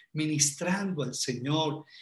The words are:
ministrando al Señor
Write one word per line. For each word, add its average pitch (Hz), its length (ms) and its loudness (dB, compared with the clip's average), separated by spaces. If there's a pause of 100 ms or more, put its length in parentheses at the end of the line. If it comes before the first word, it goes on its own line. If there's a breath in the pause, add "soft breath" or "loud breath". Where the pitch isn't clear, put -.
(120 loud breath)
ministrando 160 920 2
al 120 100 -6
Señor 147 720 -2 (160 loud breath)